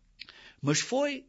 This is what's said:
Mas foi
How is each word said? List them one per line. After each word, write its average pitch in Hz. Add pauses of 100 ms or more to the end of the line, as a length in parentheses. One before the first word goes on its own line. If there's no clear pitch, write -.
(640)
Mas 147
foi 277